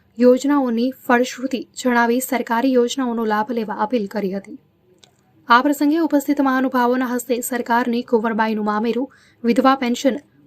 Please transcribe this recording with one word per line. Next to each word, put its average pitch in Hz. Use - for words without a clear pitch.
યોજનાઓની 254
ફળશ્રુતિ 247
જણાવી 240
સરકારી 240
યોજનાઓનો 240
લાભ 214
લેવા 214
અપીલ 214
કરી 196
હતી. -
આ 240
પ્રસંગે 294
ઉપસ્થિત 285
મહાનુભાવોના 254
હસ્તે 240
સરકારની 240
કુંવરબાઈનું 220
મામેરું, 226
વિધવા 262
પેન્શન, 247